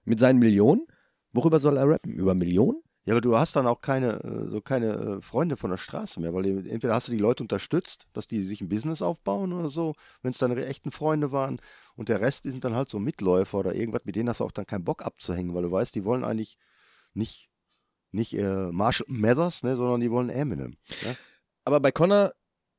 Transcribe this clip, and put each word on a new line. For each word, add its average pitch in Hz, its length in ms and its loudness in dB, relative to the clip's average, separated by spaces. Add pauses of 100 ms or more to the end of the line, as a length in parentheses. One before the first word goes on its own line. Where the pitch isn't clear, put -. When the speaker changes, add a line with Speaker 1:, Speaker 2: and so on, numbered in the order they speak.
Speaker 1:
mit 110 140 2
seinen 127 200 8
Millionen. 117 480 6 (440)
Worüber 156 280 4
soll 143 180 4
er 135 100 4
rappen? 147 260 0
Über 95 200 2
Millionen? 92 460 4 (260)
Speaker 2:
Ja, 107 100 2
aber 120 60 6
du 117 140 4
hast 151 220 2
dann 127 100 2
auch 117 140 0
keine, 131 420 -2
äh, 110 260 -8
so 104 120 -6
keine, 117 320 -2 (240)
äh, 90 40 -12
Freunde 147 360 -2
von 101 140 -6
der 92 60 0
Straße - 440 -10
mehr, 82 120 -4
weil 92 100 -2
du, 98 260 -2
entweder 117 260 -2
hast 123 140 -4
du - 20 -6
die 117 60 -2
Leute 110 260 2
unterstützt, - 680 -6
dass - 160 -10
die 107 140 -4
sich 98 180 -8
ein 90 80 -8
Business 151 320 -4
aufbauen 196 500 -4
oder 175 180 -4
so, 160 240 -4 (280)
wenn's 127 160 -4
deine 123 180 0
re-, 135 120 -4
echten 139 220 -10
Freunde 151 440 -2
waren, 135 260 -2 (380)
und 113 100 -8
der 104 140 0
Rest, 131 240 -2
die 143 60 -4
sind 127 120 -8
dann 117 120 -2
halt 135 120 -2
so 107 120 -6
Mitläufer 98 580 2
oder 92 180 -2
irgendwas, 113 300 -4
mit 90 100 -8
denen 117 140 0
hast 120 100 -4
du 113 60 -2
auch - 80 -10
dann 104 120 -8
keinen 92 200 -6
Bock - 200 -4
abzuhängen, 90 480 -6
weil 87 100 -2
du 87 80 -2
weißt, 101 240 -2
die 98 100 -4
wollen 123 180 -2
eigentlich 113 340 -6 (560)
nicht, - 360 -6 (640)
nicht, 110 240 -4
äh, 95 340 -2
Marshall 101 380 0
Mathers, 127 540 0
ne, 131 120 -2
sondern 123 240 0
die 120 100 0
wollen 120 200 0
Eminem, 92 480 -6 (260)
ne? 120 140 -6 (480)
Speaker 1:
Aber 143 160 4
bei 135 100 4
Conor 196 400 4 (480)